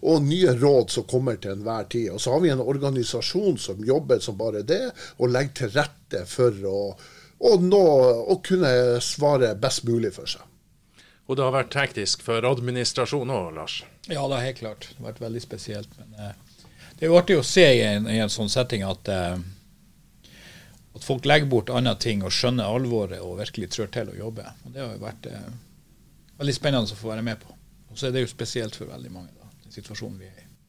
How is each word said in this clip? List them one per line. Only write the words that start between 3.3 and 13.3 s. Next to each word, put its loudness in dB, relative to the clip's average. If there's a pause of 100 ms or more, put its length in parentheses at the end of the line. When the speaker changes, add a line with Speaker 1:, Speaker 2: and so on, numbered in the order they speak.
Speaker 1:
som -8
jobber 2
som -8
bare -4
det, 2 (340)
og 0
legger -2
til -4
rette -6
for 2 (100)
å, -2 (580)
å 8
nå, 6 (480)
å 4
kunne 2 (280)
svare 2
best -2
mulig 0
for -14
seg. -10 (800)
Speaker 2:
Og -4
det 2
har 0
vært -2
hektisk -4
for 0
administrasjonen -2